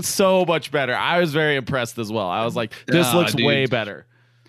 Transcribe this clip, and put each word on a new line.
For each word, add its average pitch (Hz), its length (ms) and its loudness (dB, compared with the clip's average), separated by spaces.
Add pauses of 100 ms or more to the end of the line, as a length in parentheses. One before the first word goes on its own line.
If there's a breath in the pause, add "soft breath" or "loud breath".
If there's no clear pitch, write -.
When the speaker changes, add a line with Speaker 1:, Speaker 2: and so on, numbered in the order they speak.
Speaker 1:
so 190 420 2
much 156 260 -2
better. 135 220 0
I 135 280 0
was 170 100 0
very 151 240 2
impressed 127 420 -4
as 107 140 -6
well. 107 160 -2
I 101 160 -2
was 117 120 -2
like, 117 180 -4 (140)
"This 165 260 2
Speaker 2:
Nah, 170 60 4
Speaker 1:
looks 135 140 2
Speaker 2:
dude. 120 120 0
Speaker 1:
way 139 200 2
better." 110 400 -4 (440 soft breath)